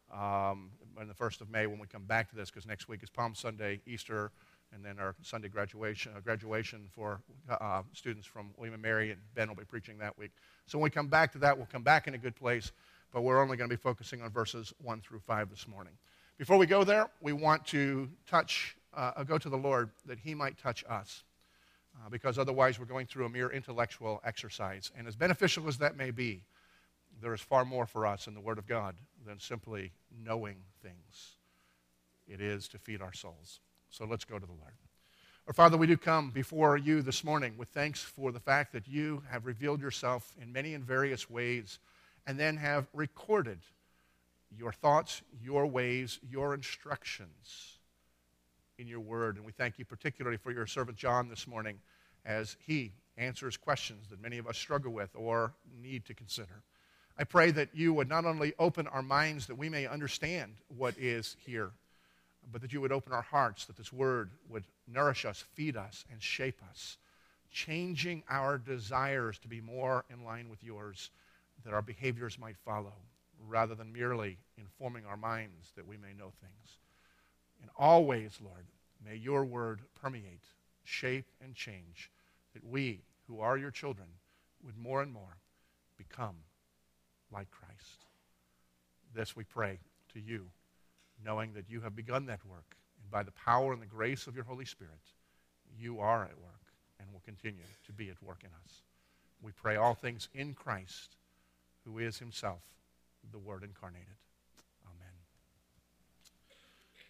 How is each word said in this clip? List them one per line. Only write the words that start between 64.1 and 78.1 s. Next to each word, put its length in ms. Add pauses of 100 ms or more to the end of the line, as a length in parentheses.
would 160 (240)
nourish 380
us, 180 (100)
feed 240
us, 340
and 120
shape 360 (120)
us, 260 (540)
changing 800
our 280
desires 800
to 100
be 140
more 480
in 140
line 260
with 140
yours, 480 (520)
that 120
our 80
behaviors 560
might 180
follow, 380 (520)
rather 260
than 200
merely 440 (200)
informing 480
our 100
minds 640
that 100
we 80
may 160
know 180 (120)
things. 360 (840)
And 160
always, 640